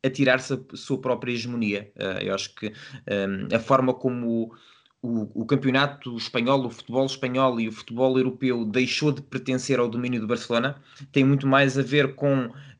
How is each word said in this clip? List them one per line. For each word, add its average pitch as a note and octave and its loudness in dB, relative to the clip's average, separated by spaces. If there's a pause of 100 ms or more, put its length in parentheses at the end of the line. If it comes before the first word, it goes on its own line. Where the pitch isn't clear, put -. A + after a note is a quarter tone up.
a C3+ 2
tirar-se C3 2
a - -12
sua - -6
própria B2 -2
hegemonia. A2+ -4
Eh, F#2+ -4
eu G2 0
acho - -8
que, G#2+ -8 (340)
ehm, G2 -2
a A2+ 2
forma B2+ 2
como A#2 -2 (500)
o, A#2+ -6
o, A2+ -4
o A2 -4
campeonato C3+ 0
espanhol, B2+ 0
o A#2 -4
futebol B2 -2
espanhol C3 0
e A2 0
o A2 -6
futebol B2+ 0
europeu B2+ 0
deixou B2+ 2
de C3+ -4
pertencer B2+ -2
ao A#2+ 2
domínio A#2+ -2
do G#2+ -6
Barcelona A#2+ 0 (340)
tem C3+ 6
muito C#3 4
mais C3+ 6
a C#3 2
ver C3+ 2
com C3+ 0 (300)